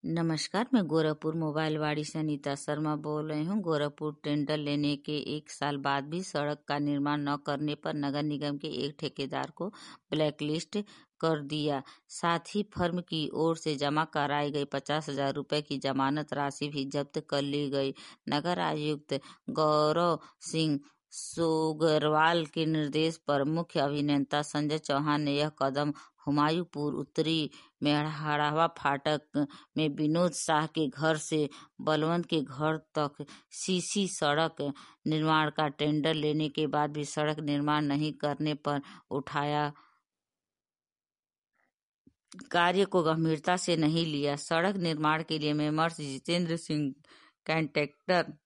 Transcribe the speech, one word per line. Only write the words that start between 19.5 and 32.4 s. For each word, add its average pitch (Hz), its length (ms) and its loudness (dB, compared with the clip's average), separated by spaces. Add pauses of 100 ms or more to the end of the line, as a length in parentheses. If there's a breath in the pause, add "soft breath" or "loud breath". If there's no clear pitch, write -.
गौरव 156 680 4 (240 loud breath)
सिंह 156 360 0 (340 loud breath)
सोगरवाल 160 1300 2
के 160 200 -2
निर्देश 156 500 0 (100)
पर 143 180 2
मुख्य 165 340 -2
अभियंता 143 640 2
संजय 151 360 -2
चौहान 147 420 0
ने 143 120 0
यह 147 160 2 (120)
कदम 143 320 2 (260 loud breath)
हुमायूंपुर 147 760 0
उत्तरी 151 540 0 (340 loud breath)
मेहड़ावा 147 840 2 (120)
फाटक 143 720 0 (300 loud breath)
में 156 140 2
विनोद 156 420 2
शाह 156 340 0
के 156 220 -2
घर 156 300 2
से 151 280 0 (340 loud breath)
बलवंत 156 440 2
के 160 160 0